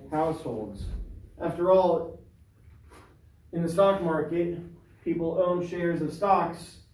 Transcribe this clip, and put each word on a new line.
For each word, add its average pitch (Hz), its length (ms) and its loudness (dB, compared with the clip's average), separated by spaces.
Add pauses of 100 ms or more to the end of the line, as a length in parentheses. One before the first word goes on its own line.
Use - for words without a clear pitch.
(120)
households. 123 720 -4 (560)
After 175 300 0
all, 180 500 4 (1300)
in 170 100 -2
the 160 60 -2
stock 190 320 4
market, 170 560 0 (460)
people 170 380 0
own 175 240 0
shares 170 360 -2
of 151 100 -2
stocks. - 680 0 (160)